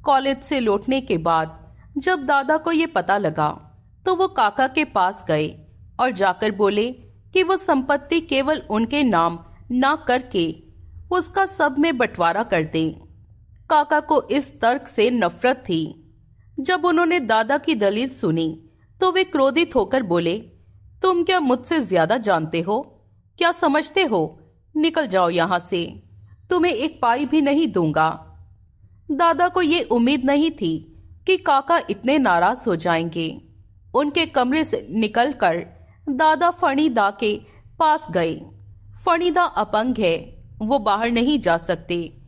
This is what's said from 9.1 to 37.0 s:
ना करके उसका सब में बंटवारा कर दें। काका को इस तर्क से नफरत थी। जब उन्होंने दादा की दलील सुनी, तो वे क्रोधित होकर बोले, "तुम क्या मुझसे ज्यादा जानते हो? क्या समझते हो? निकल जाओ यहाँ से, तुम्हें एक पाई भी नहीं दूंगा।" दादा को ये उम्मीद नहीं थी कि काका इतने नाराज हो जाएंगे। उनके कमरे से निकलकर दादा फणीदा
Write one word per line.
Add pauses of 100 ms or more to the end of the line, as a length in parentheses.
ना
करके (480)
उसका
सब
में
बंटवारा
कर
दें। (760)
काका
को
इस
तर्क
से
नफरत
थी। (460)
जब
उन्होंने
दादा
की
दलील
सुनी, (300)
तो
वे
क्रोधित
होकर
बोले, (640)
"तुम
क्या
मुझसे
ज्यादा
जानते
हो? (300)
क्या
समझते
हो? (360)
निकल
जाओ
यहाँ
से, (460)
तुम्हें
एक
पाई
भी
नहीं
दूंगा।" (840)
दादा
को
ये
उम्मीद
नहीं
थी (300)
कि
काका
इतने
नाराज
हो
जाएंगे। (520)
उनके
कमरे
से
निकलकर (440)
दादा
फणीदा